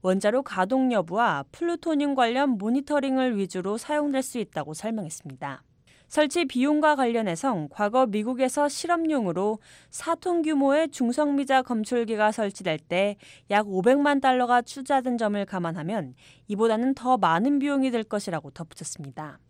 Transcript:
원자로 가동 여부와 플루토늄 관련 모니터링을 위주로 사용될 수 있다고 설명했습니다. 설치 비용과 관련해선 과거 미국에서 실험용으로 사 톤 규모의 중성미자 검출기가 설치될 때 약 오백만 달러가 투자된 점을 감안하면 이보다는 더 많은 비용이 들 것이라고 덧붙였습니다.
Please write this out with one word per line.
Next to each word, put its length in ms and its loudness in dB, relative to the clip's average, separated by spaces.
원자로 380 2
가동 480 0
여부와 600 0
플루토늄 600 -2
관련 460 2
모니터링을 800 0
위주로 380 -4
사용될 460 -2
수 160 -8
있다고 380 -6
설명했습니다. 880 -8
설치 380 0
비용과 500 2
관련해선 760 -2
과거 360 2
미국에서 640 0
실험용으로 880 0
사 240 -4
톤 300 0
규모의 480 2
중성미자 720 0
검출기가 680 0
설치될 460 -4
때 400 -2
약 180 2
오백만 540 4
달러가 400 4
투자된 560 -2
점을 260 0
감안하면 720 -4
이보다는 440 2
더 240 0
많은 400 4
비용이 320 2
들 140 -2
것이라고 480 -6
덧붙였습니다. 880 -14